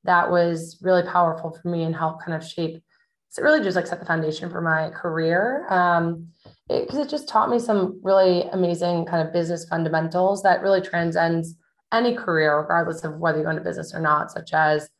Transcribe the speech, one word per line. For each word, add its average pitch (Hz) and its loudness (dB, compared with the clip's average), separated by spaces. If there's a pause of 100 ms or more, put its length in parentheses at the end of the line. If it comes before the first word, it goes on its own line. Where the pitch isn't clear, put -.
that 175 2
was 170 0
really 180 4
powerful 165 0
for 175 -6
me 170 -2
and 165 -2
helped 160 -4
kind 165 -4
of 160 -6
shape, 165 -8 (480)
so - -8
it - 0
really 302 6
just, 185 0
like, 175 0
set 175 -6
the - -12
foundation 160 -2
for 170 -6
my 160 0
career. 175 -2
Um, 170 2 (400)
it, - -2
'cause 269 -4
it 294 -2
just 294 -6
taught 233 2
me 240 2
some 208 0
really 190 4
amazing 175 0
kind 165 0
of 160 -10
business 170 -4
fundamentals 165 0
that 190 4
really 190 4
transcends 165 0 (400)
any 240 2
career, 156 2
regardless 165 0
of 156 -8
whether 160 0
you 156 0
go 160 -2
into 156 -4
business 170 -8
or 165 -8
not, 151 0
such - -8
as 151 2 (100)